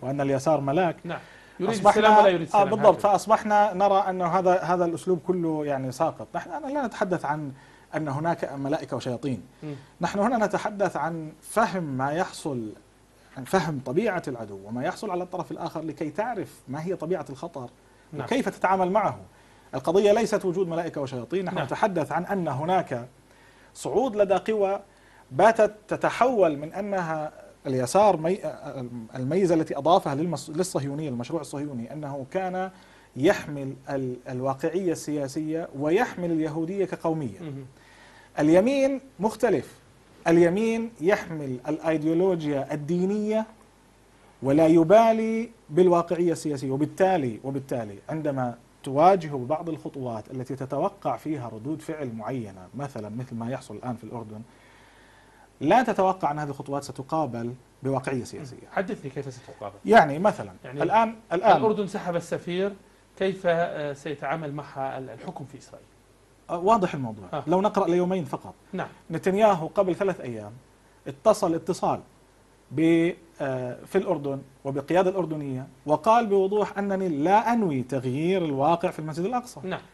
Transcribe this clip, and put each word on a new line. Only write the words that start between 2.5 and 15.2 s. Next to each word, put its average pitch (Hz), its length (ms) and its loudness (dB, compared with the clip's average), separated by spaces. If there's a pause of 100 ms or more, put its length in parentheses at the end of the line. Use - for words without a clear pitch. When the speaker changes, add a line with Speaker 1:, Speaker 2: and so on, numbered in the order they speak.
Speaker 1:
بالضبط. 214 160 4
Speaker 2:
هكذا. 170 140 8 (120)
Speaker 1:
فأصبحنا 208 640 4
نرى 196 240 4
أن 185 240 0
هذا، 180 400 2
هذا 175 220 2
الأسلوب 170 420 0
كله 165 400 0
يعني 131 260 -2
ساقط. 151 420 -4
نحن، 175 160 -6
أنا 311 160 -8
لا 277 200 -2
نتحدث 180 380 -2
عن 147 280 -4 (440)
أن 156 120 -4
هناك 151 440 -2
ملائكة 139 440 -4
وشياطين. 120 460 -6 (200)
Speaker 2:
مم. 151 120 -10 (260)
Speaker 1:
نحن 175 180 -2
هنا 214 280 2
نتحدث 196 500 -2
عن 160 360 -4 (100)
فهم 180 400 0
ما 139 300 -2
يحصل، 139 600 -6 (640)
عن 135 80 -12
فهم 160 400 0
طبيعة 185 440 0
العدو 101 360 -10
وما 120 200 -6
يحصل 185 260 -6
على 180 120 -4